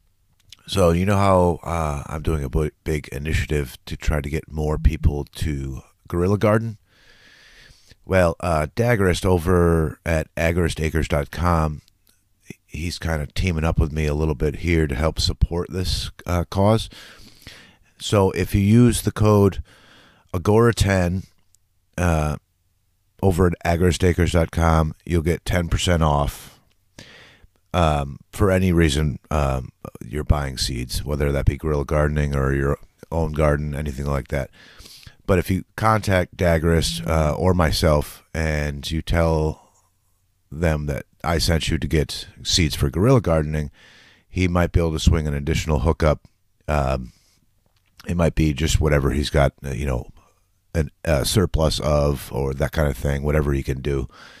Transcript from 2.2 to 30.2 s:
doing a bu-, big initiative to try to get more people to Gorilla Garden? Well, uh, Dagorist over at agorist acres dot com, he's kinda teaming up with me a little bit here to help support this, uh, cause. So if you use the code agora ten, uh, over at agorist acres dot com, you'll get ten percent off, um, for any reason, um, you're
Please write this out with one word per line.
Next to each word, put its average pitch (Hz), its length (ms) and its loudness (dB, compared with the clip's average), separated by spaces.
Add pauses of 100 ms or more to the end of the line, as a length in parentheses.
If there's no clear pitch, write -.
doing 76 220 -2
a 65 40 -6
bu-, 76 220 -2 (140)
big 78 240 -4
initiative 73 680 -4 (100)
to 80 100 -10
try 76 240 -2
to 71 100 -8
get 76 220 -8
more 76 260 -2
people 73 460 2 (120)
to 67 440 -6 (260)
Gorilla 90 320 0
Garden? 110 400 0 (1300)
Well, 87 360 2
uh, 78 260 0 (100)
Dagorist 104 480 2
over 85 800 2
at 80 320 -2
agorist 82 440 0
acres 78 280 -2
dot 71 220 -2
com, 78 520 -2 (840)
he's 82 320 -8
kinda 78 360 -4
teaming 80 300 -2
up 82 140 0
with 76 120 0
me 78 160 -2
a 73 80 0
little 76 200 0
bit 71 220 -4
here 82 300 0
to 69 80 -4
help 76 240 -2
support - 520 0
this, - 400 -4 (160)
uh, 87 240 0
cause. 104 380 2 (1080)
So 98 340 2
if 90 220 -4
you 107 60 4
use 113 420 4
the - 100 -2
code 104 500 4 (720)
agora 107 400 4
ten, 92 480 2 (760)
uh, 78 380 0 (880)
over 95 260 2
at 85 60 -2 (100)
agorist 85 380 2
acres 85 300 2
dot 82 180 2
com, 80 440 2 (100)
you'll 85 180 0
get 80 220 -2
ten 87 240 -2
percent 85 340 0
off, 73 560 -2 (1120)
um, 73 460 0 (140)
for 104 180 2
any 92 220 2
reason, 76 480 2 (100)
um, 67 400 -2 (340)
you're 69 200 -8